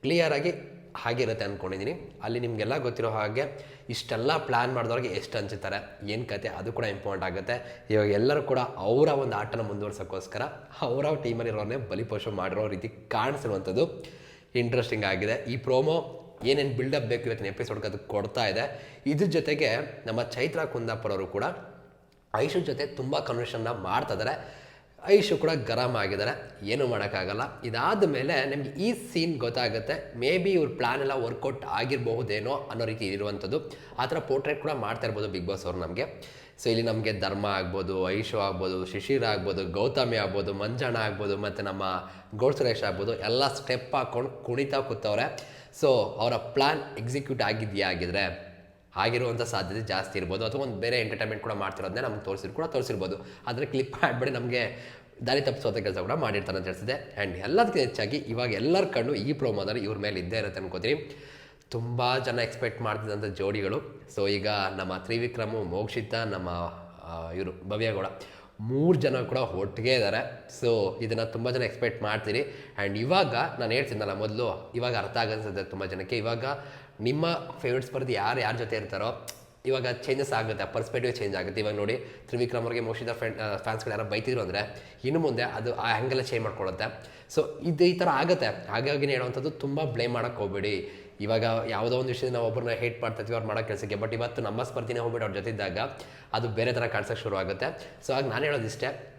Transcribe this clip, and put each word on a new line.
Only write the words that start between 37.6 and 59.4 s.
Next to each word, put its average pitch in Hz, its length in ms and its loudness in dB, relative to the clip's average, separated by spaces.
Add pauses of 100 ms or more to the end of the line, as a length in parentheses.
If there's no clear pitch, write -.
ಐಶು 110 300 0
ಆಗ್ಬೋದು, 92 460 0
ಶಿಶಿರ್ 117 380 0
ಆಗ್ಬೋದು, 95 400 0 (140)
ಗೌತಮಿ 120 380 2
ಆಗ್ಬೋದು, 98 380 0
ಮಂಜಣ್ಣ 117 420 -2
ಆಗ್ಬೋದು, 104 400 0
ಮತ್ತು 104 260 -2
ನಮ್ಮ 98 220 -2 (500)
ಗೌಡ್ 127 220 4
ಸುರೇಶ್ 120 260 2
ಆಗ್ಬೋದು, 101 320 0
ಎಲ್ಲ 117 400 2
ಸ್ಟೆಪ್ - 400 -4
ಹಾಕ್ಕೊಂಡು 127 360 0
ಕುಣಿತಾ 135 500 -2
ಕೂತವ್ರೆ. 110 460 0 (540)
So 151 80 6 (340)
ಅವರ 120 140 4
ಪ್ಲ್ಯಾನ್ 139 460 4 (200)
ಎಕ್ಸಿಕ್ಯೂಟ್ 131 400 -2
ಆಗಿದೆಯಾ 104 460 2
ಆಗಿದ್ರೆ 90 580 0 (500)
ಆಗಿರುವಂಥ 117 460 2
ಸಾಧ್ಯತೆ 98 380 -2
ಜಾಸ್ತಿ 98 380 -2
ಇರ್ಬೋದು. 95 260 -2
ಅಥವಾ 127 180 0
ಒಂದು 123 180 -4
ಬೇರೆ 120 200 2
ಎಂಟರ್ಟೈನ್ಮೆಂಟ್ 107 420 -2
ಕೂಡ 113 100 -4
ಮಾಡ್ತಿರೋದನ್ನೇ 98 480 -2
ನಮ್ಗೆ 113 240 -4
ತೋರಿಸಿದ್ರು 95 340 -4
ಕೂಡ 160 60 0
ತೋರಿಸಿರ್ಬೋದು. 107 520 -2 (300)
ಆದರೆ 123 200 -2
ಕ್ಲಿಪ್ 135 360 -2
ಮಾಡ್ಬೇಡಿ, 123 280 2
ನಮಗೆ 123 320 0 (640)
ದಾರಿ 135 140 4
ತಪ್ಪಿಸುವಂಥ 139 380 0
ಕೆಲಸ 95 200 -2
ಕೂಡ 92 140 0
ಮಾಡಿರ್ತಾರೆ 101 460 0
ಅಂತ 92 80 -4
ಹೇಳ್ತಿದ್ದೆ. 92 300 -2 (260)
And 95 140 0
ಎಲ್ಲದಕ್ಕಿಂತ 151 500 4
ಹೆಚ್ಚಾಗಿ 110 300 -2
ಇವಾಗ 120 380 0
ಎಲ್ಲರ 160 300 4
ಕಣ್ಣು 127 300 0
ಈ 117 180 0
ಪ್ರೋಮೋದಲ್ಲಿ 110 520 0